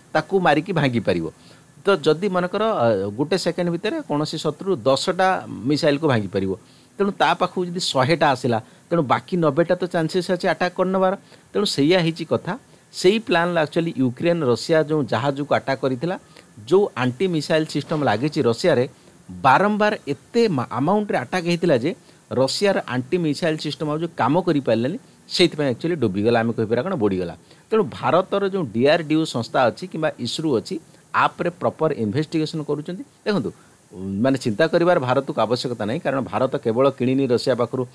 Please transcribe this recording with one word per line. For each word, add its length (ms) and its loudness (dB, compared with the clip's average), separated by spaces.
ତାକୁ 260 0
ମାରିକି 340 2
ଭାଙ୍ଗିପାରିବ। 520 0
ତ 20 0
ଯଦି 280 2
ମନେକର, 340 -2
ଅ, 240 2
ଗୋଟେ 280 -2
ସେକେଣ୍ଡ 320 -2
ଭିତରେ 320 -4
କୌଣସି 360 -4
ଶତ୍ରୁ 380 -2
ଦଶଟା 540 2
ମିସାଇଲ୍କୁ 600 0
ଭାଙ୍ଗିପାରିବ, 440 0
ତେଣୁ 140 0
ତା 220 2
ପାଖକୁ 320 -2
ଯଦି 140 -6
ଶହେଟା 500 2
ଆସିଲା, 300 0
ତେଣୁ 140 0
ବାକି 340 -2
ନବେଟା 380 2
ତ 100 -6
ଚାନ୍ସେସ୍ 460 -2
ଅଛି 160 -2
ଆଟାକ୍ 280 -2
କରିନେବାର। 380 2
ତେଣୁ 120 0
ସେଇଆ 340 2
ହେଇଛି 260 -2
କଥା। 280 -4
ସେଇ 260 4
ପ୍ଲାନ୍ରେ 420 2
ଆକ୍ଚୁଆଲି 360 -2
ୟୁକ୍ରେନ 460 0
ରଷିଆ 400 2
ଯେଉଁ 200 0
ଜାହାଜକୁ 520 -2
ଆଟାକ୍ 260 -2
କରିଥିଲା, 380 -4
ଯେଉଁ 300 4
ଆଣ୍ଟି 300 0
ମିସାଇଲ୍ 400 0
ସିଷ୍ଟମ 360 -4
ଲାଗିଛି 380 0
ରଷିଆରେ, 480 2
ବାରମ୍ବାର 640 2
ଏତେ 400 0
ମା-, 240 0
ଆମାଉଣ୍ଟରେ 460 0
ଆଟାକ୍ 280 -4
ହେଇଥିଲା 320 2
ଯେ 180 -2
ରଷିଆର 460 2
ଆଣ୍ଟି 300 -4
ମିସାଇଲ୍ 400 -2
ସିଷ୍ଟମ 320 -6
ଆଉ 80 -4
ଯେଉଁ 200 -4
କାମ 240 2
କରିପାରିଲାନି, 560 0
ସେଇଥିପାଇଁ 400 0
ଆକ୍ଚୁଆଲି 260 -2
ଡୁବିଗଲା, 440 2
ଆମେ 140 0
କହିପାରିବା 360 -2
କ'ଣ, 60 -4
ବୁଡ଼ିଗଲା। 400 -2
ତେଣୁ 140 2
ଭାରତର 640 0
ଯେଉଁ 260 -2
ଡିଆର୍ଡିଓ 520 2
ସଂସ୍ଥା 400 -4
ଅଛି 220 -2
କିମ୍ବା 220 -4
ଇସ୍ରୋ 320 -4
ଅଛି, 240 -2
ଆପ୍ରେ 340 0
ପ୍ରପର 440 -2
ଇନଭେଷ୍ଟିଗେସନ୍ 720 -4
କରୁଛନ୍ତି। 400 -8
ଦେଖନ୍ତୁ, 260 -2
ମାନେ 440 0
ଚିନ୍ତା 300 0
କରିବାର 320 4
ଭାରତକୁ 420 0
ଆବଶ୍ୟକତା 440 -2
ନାହିଁ, 140 -4
କାରଣ 220 -2
ଭାରତ 340 -2
କେବଳ 340 2
କିଣିନି 380 0
ରଷିଆ 280 2
ପାଖରୁ 400 -4